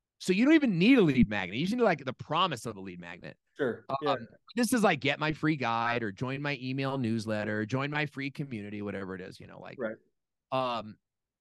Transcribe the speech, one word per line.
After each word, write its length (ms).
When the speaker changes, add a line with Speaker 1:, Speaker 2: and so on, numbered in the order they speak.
Speaker 1:
So 140
you 140
don't 80
even 240
need 200
a 40
lead 260
magnet. 300
You 80
just 100
need, 60
like, 200
the 120
promise 500
of 120
a 40
lead 180
magnet. 380
Speaker 2:
Sure. 320
Speaker 1:
Um, 120
Speaker 2:
Yeah. 140
Speaker 1:
this 160
is 100
like, 180
"Get 180
my 160
free 220
guide 460
or 80
join 300
my 220
email 340
newsletter, 680
join 240
my 160
free 240
community," 500
whatever 340
it 60
is, 180
you 80
know, 140
like, 180
Speaker 2:
Right. 180
Speaker 1:
um, 460